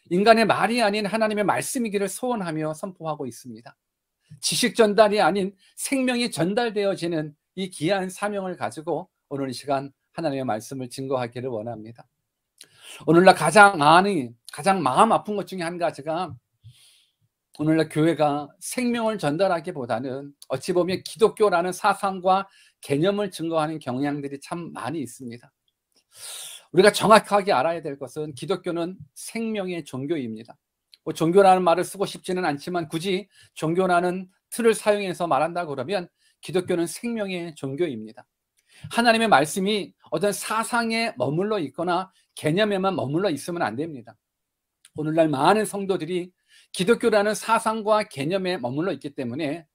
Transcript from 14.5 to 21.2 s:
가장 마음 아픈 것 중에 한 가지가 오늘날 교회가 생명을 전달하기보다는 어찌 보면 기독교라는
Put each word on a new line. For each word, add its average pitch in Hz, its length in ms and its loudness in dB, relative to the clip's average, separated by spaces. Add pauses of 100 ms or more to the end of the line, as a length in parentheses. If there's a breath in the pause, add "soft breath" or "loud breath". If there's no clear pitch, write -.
가장 190 300 0
마음 147 280 4
아픈 175 240 0
것 190 120 -6
중에 190 140 -8
한 170 160 -6
가지가 156 580 -4 (1200 soft breath)
오늘날 156 320 2
교회가 147 600 2 (100)
생명을 233 580 -2
전달하기보다는 143 1160 -2 (160)
어찌 175 240 -4
보면 175 300 0
기독교라는 185 680 2